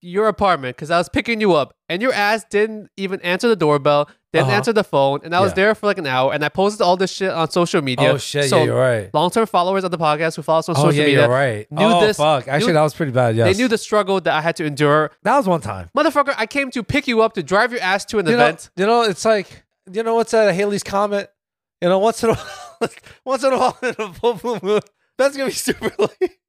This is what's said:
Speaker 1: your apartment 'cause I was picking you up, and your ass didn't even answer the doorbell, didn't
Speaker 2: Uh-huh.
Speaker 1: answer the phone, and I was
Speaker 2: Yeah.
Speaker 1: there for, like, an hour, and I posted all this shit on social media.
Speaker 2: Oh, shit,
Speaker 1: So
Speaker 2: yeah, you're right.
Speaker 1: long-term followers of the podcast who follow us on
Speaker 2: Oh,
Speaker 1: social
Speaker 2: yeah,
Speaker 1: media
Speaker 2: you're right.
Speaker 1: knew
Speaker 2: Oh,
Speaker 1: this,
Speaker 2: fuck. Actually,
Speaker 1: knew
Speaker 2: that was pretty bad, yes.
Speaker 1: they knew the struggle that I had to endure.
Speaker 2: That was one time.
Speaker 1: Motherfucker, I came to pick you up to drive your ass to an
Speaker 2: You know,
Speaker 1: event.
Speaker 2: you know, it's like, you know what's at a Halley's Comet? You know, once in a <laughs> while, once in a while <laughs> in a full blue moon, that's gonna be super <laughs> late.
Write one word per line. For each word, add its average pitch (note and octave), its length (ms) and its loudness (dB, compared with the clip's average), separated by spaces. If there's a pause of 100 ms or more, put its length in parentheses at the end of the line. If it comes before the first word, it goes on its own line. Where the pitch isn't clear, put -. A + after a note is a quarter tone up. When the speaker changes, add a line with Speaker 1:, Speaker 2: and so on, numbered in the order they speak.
Speaker 1:
your F#3 280 0
apartment D#3 480 0
'cause D3+ 140 -12
I E3+ 60 2
was F3 120 0
picking A#3 320 -2
you G3+ 120 4
up, C#3 200 0 (160)
and F3 120 -4
your B3+ 120 0
ass G#3 360 0
didn't G#3+ 480 -2
even F#3+ 240 -6
answer F#3 280 0
the A3+ 80 4
doorbell, D3 520 2 (220)
didn't D3 160 2
Speaker 2:
Uh-huh. C3 80 2
Speaker 1:
answer G#3+ 180 0
the G#3 120 2
phone, C#3 380 0
and E3 120 -6
I F3+ 60 2
was G3 100 2
Speaker 2:
Yeah. F3 40 -6
Speaker 1:
there G#3 200 2
for, G#3 120 -4
like, G3 100 0
an D#3+ 100 -6
hour, C3 260 2
and D3 120 -2
I - 40 -2
posted G#3 320 0
all F3+ 140 4
this F#3 160 -2
shit F#3+ 200 -4
on D#3+ 200 -2
social F3 300 0
media. C3+ 320 2
Speaker 2:
Oh, C#3 40 0
shit, C#3+ 320 -4
Speaker 1:
So E3 100 4
Speaker 2:
yeah, D#3 40 4
you're A#2+ 160 0
right. A#2 340 0
Speaker 1:
long-term F3+ 340 0
followers F#3 360 0
of F3+ 80 -4
the F3 60 -8
podcast D#3+ 400 -2
who E3 40 -10
follow D#3+ 180 2
us D#3+ 100 -6
on E3 80 0
Speaker 2:
Oh, C#3+ 60 2
Speaker 1:
social D3+ 100 4
Speaker 2:
yeah, D3 120 2
Speaker 1:
media C#3+ 180 2
Speaker 2:
you're C#3 60 2
right. B2 400 -2
Speaker 1:
knew D3+ 160 0
Speaker 2:
Oh, F3 140 4
Speaker 1:
this, G#3+ 160 2
Speaker 2:
fuck. D3 320 0
Actually, D#3+ 200 0
Speaker 1:
knew F3+ 80 2
Speaker 2:
that D3+ 80 4
was D3+ 100 -2
pretty D3 180 -4
bad, A#2+ 240 2
yes. A2+ 120 4 (100)
Speaker 1:
they A3+ 40 -2
knew B3+ 60 2
the G#3+ 100 0
struggle G3 440 -2
that D#3 120 0
I D3+ 60 0
had D#3+ 180 -2
to D3+ 80 -4
endure. D3 460 2 (120)
Speaker 2:
That A3 120 2
was C4+ 140 2
one E3+ 100 2
time. F#2+ 380 -10
Speaker 1:
Motherfucker, C#4+ 400 0
I A3 80 -2
came C4+ 260 -4
to B3 120 -6
pick C#4 240 -4
you A3+ 140 2
up A3 120 2
to F#3 100 -6
drive G#3+ 300 0
your A#3+ 80 -6
ass F#3 240 -2
to A3 140 -2
an F#3 80 -2
Speaker 2:
You A#3 100 2
know, D3 60 2
Speaker 1:
event. D#3+ 340 -2
Speaker 2:
you F#3 80 0
know, A#3 160 2
it's G#3+ 240 -2
like, G#3+ 400 -2 (260)
you G#3 120 -6
know A3+ 120 -2
what's A#3 180 0
at A3 140 4
a F#3+ 60 2
Halley's G3+ 300 -2
Comet? G3+ 460 -2 (520)
You F3 80 0
know, F#3+ 100 4
once A3 240 0
in A3+ 60 2
a G#3 60 2
<laughs> - 440 -16
while, - 100 -4 (360)
once C4 180 -4
in C4+ 80 2
a B3+ 60 0
while B3 220 0
<laughs> - 40 -10
in B3 160 -4
a G3+ 140 -8
full A#3 220 -2
blue A3 280 -6
moon, G#3 160 0 (380)
that's C4+ 180 0
gonna C4+ 140 -4
be - 60 -8
super - 400 -4
<laughs> - 40 -18
late. - 380 -2 (120)